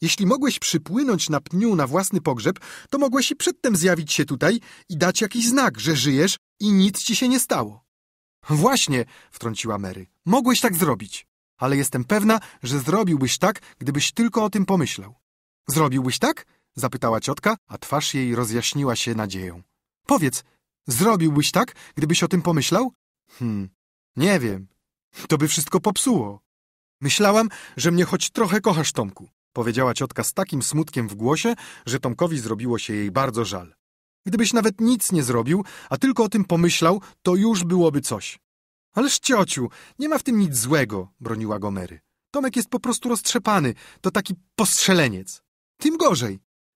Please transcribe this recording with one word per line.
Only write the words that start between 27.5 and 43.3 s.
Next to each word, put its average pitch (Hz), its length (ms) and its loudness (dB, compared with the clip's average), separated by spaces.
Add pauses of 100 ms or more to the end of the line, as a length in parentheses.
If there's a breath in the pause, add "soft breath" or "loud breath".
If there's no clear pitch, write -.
że 143 140 2
mnie 170 140 4
choć - 240 -2
trochę 208 320 0
kochasz, 160 300 2
Tomku”, 101 380 -6 (240)
powiedziała 120 400 0
ciotka 123 300 -4
z - 100 -4
takim 170 280 -4
smutkiem 143 460 -2
w 101 80 -12
głosie, 156 400 0 (300 loud breath)
że 123 140 -4
Tomkowi 143 400 -2
zrobiło 110 400 -4
się - 140 -8
jej 104 180 -4
bardzo 117 340 -2
żal. 92 300 -10 (500)
„Gdybyś 202 280 0
nawet 220 280 0
nic 226 300 0
nie 170 120 2
zrobił, 123 400 0 (260 loud breath)
a 135 80 -2
tylko 247 260 2
o 214 60 0
tym 196 160 0
pomyślał, 170 560 2 (200 loud breath)
to 180 140 2
już 202 280 2
byłoby 165 380 2
coś”. - 380 -8 (560)
„Ależ, 262 240 0
ciociu, 180 500 0 (300 loud breath)
nie 294 100 -4
ma 311 80 0
w - 60 -4
tym 233 160 2
nic 165 160 2
złego”, 113 640 0
broniła 110 400 -4
go 101 120 -4
Mary. 92 280 -8 (320)
„Tomek 269 240 -2
jest 233 140 0
po 254 100 -2
prostu 240 300 -4
roztrzepany, 202 640 0 (280 loud breath)